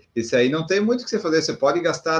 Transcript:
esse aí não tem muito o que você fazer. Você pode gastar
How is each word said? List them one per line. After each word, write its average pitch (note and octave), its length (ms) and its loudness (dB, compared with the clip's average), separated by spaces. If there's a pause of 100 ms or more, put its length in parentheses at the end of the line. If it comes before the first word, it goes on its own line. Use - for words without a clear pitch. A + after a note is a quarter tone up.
(140)
esse A2+ 220 -2
aí B2 140 4
não D#3 160 -2
tem F#3+ 160 0
muito A#3+ 200 0
o - 40 -12
que - 40 -14
você G#3+ 100 -2
fazer. D#3+ 220 0
Você B2+ 120 -2
pode D3+ 260 0
gastar D#3+ 400 -2